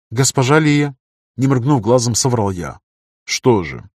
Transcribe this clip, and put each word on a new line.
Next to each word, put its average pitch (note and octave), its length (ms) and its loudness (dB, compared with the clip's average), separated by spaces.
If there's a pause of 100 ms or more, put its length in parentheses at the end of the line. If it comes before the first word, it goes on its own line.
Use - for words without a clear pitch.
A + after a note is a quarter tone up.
(120)
"Госпожа C3+ 480 2
Лия", D3 340 0 (420)
не C3 120 0
моргнув C3+ 320 0
глазом, A#2 340 2
соврал A2+ 380 -2
я. E2 260 -10 (460)
"Что G#2+ 400 0
же, C2 180 -14 (160)